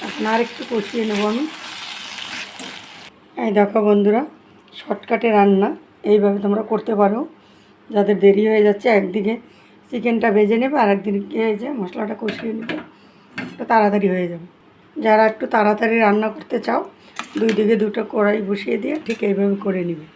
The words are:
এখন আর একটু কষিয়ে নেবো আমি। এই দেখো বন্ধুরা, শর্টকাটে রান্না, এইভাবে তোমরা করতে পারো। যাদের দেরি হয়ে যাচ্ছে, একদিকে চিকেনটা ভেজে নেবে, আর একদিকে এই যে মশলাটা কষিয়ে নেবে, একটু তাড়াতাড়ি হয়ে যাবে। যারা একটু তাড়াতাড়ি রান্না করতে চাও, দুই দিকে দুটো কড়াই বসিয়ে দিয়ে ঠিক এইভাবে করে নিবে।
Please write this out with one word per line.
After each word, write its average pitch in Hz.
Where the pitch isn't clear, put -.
এখন 254
আর 226
একটু -
কষিয়ে 226
নেবো 208
আমি। 262
এই 226
দেখো 208
বন্ধুরা, 208
শর্টকাটে 226
রান্না, 202
এইভাবে 202
তোমরা 202
করতে 220
পারো। 208
যাদের 202
দেরি 202
হয়ে 214
যাচ্ছে, 202
একদিকে 196
চিকেনটা 233
ভেজে 214
নেবে, 269
আর 208
একদিকে 202
এই 208
যে 254
মশলাটা 208
কষিয়ে 226
নেবে, 233
একটু -
তাড়াতাড়ি 208
হয়ে 180
যাবে। 170
যারা 220
একটু 220
তাড়াতাড়ি 214
রান্না 214
করতে -
চাও, 247
দুই 220
দিকে 214
দুটো 226
কড়াই 214
বসিয়ে 202
দিয়ে 277
ঠিক 226
এইভাবে 196
করে 185
নিবে। 156